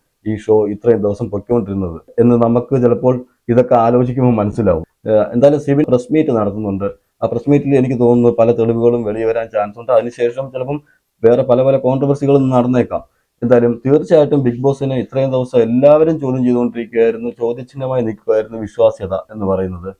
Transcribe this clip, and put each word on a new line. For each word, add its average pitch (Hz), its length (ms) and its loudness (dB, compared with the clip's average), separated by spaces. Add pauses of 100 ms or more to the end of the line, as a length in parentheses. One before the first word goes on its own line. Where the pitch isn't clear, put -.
(260)
ഈ 107 120 -4
ഷോ 107 180 2 (120)
ഇത്രയും 107 340 0
ദിവസം 104 280 -4
പൊയ്ക്കൊണ്ടിരുന്നത് 98 680 -4 (220)
എന്ന് 120 160 4
നമുക്ക് 117 460 0
ചിലപ്പോൾ 123 340 0 (340)
ഇതൊക്കെ 123 260 2
ആലോചിക്കുമ്പോൾ 123 600 2
മനസ്സിലാവും. 101 500 0 (200)
ഏഹ്, 107 260 2
എന്തായാലും 139 280 4
സിബിൻ 143 260 0
പ്രസ് 123 260 -2
മീറ്റ് 156 200 2
നടത്തുന്നുണ്ട്. 101 560 -2 (280)
ആ 117 120 -6
പ്രസ് 117 220 -4
മീറ്റിൽ 143 260 2
എനിക്ക് 127 240 0
തോന്നുന്നു 120 380 4
പല 117 140 4
തെളിവുകളും 117 520 0
വെളിയെ 110 220 -4
വരാൻ 113 220 -2
ചാൻസ് 104 320 -4
ഉണ്ട്. 117 120 -6
അതിനുശേഷം 120 600 -2
ചിലപ്പം 131 260 -6 (460)
വേറെ 123 200 4
പല 120 200 2
പല 135 140 2
കോൺട്രവേഴ്സികളും 135 720 0
നടന്നേക്കാം. 123 540 0 (380)
എന്തായാലും 120 360 2
തീർച്ചയായിട്ടും 147 680 2
ബിഗ് 120 180 -2
ബോസിനെ 135 360 -2
ഇത്രയും 135 340 -4
ദിവസം 127 300 -2
എല്ലാവരും 147 580 4
ചോദ്യം 131 240 -4
ചെയ്തുകൊണ്ടിരിക്കുകയായിരുന്നു, 117 880 -2
ചോദ്യചിഹ്നമായി 127 720 -6
നിൽക്കുകയായിരുന്നു 110 540 -4
വിശ്വാസ്യത 107 560 -2 (160)
എന്ന് 107 160 -10
പറയുന്നത്. 95 440 -4 (100)